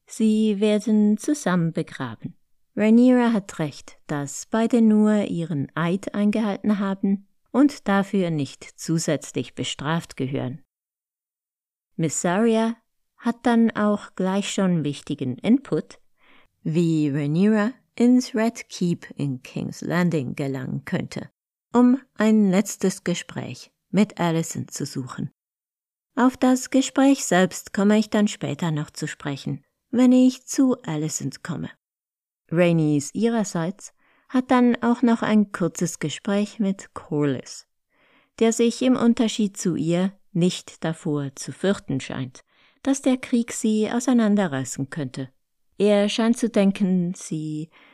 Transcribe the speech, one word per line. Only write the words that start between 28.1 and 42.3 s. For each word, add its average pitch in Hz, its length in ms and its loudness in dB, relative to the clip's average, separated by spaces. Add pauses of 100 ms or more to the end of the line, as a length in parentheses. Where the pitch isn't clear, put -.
dann 208 180 2
später 147 420 -4
noch 151 200 -4
zu - 160 -8
sprechen, 143 580 -8 (260)
wenn 247 220 6
ich 254 340 4
zu 262 360 0
Alicent 151 600 -6
komme. 160 280 -8 (800)
Rhaenys 160 640 2
ihrerseits 202 800 -4 (360)
hat 254 220 -2
dann 247 320 4
auch 240 200 0
noch 233 200 4
ein 214 300 2
kurzes - 460 -4
Gespräch 202 600 -4
mit 196 360 -4
Corlys, - 720 -4 (720)
der 226 140 4
sich 233 300 0
im 254 140 4
Unterschied 226 600 0
zu 175 200 -2
ihr 175 360 0 (200)
nicht - 520 -2
davor 147 500 -4
zu - 180 -12
fürchten 147 480 -4
scheint, - 420 -10 (400)